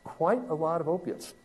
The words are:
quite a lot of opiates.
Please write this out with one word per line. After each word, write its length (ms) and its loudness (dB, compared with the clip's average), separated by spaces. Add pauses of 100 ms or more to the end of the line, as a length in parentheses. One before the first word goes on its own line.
quite 440 2
a 60 0
lot 260 0
of 80 -2
opiates. 460 -4 (100)